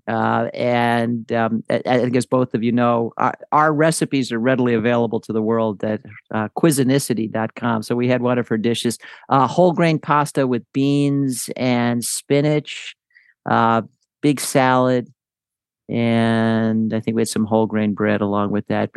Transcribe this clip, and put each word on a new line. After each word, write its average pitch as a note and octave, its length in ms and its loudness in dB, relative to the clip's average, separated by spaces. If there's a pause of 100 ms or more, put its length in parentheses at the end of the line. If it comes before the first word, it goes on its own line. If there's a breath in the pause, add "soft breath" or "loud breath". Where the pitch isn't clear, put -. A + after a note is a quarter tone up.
uh, A2+ 460 0
and, A#2 800 0
um, A2+ 380 -2
I, A#2+ 160 0
I B2 240 2
guess B2 160 0
both B2+ 260 0
of A2+ 100 -2
you A#2 80 0
know A#2+ 460 0
our, - 160 0 (180)
our D3+ 220 4
recipes D3 580 0
are A#2 80 -2
readily B2 360 2
available A#2 460 0
to - 120 -8
the A2 80 -2
world A2 440 -2
at, A2 180 -4 (320)
uh, G#2+ 140 -2 (100)
quizinicity B2+ 720 0
dot A2 220 -4
com. A#2 280 -2
So A#2+ 140 -4
we B2 120 0
had B2+ 120 2
one B2 180 0
of A#2+ 100 0
her A2+ 100 0
dishes, A2+ 400 -2 (320 loud breath)
uh, C3 160 4
whole F3 260 4
grain D#3+ 260 2
pasta D3 480 0
with B2 180 -2 (100)
beans C#3 800 0
and A#2+ 480 0
spinach, - 920 -2 (540 soft breath)
uh, A2+ 320 2 (400)
big C#3+ 180 0
salad, B2+ 720 2 (800)
and A2+ 1040 0
I A2 80 -2
think A2+ 140 -4
we A2+ 80 0
had A2 60 -2
some A2 180 -2
whole A2 200 2
grain G#2+ 280 -2
bread G#2 260 0
along G2+ 300 0
with G#2 160 -4
that. G#2+ 300 -2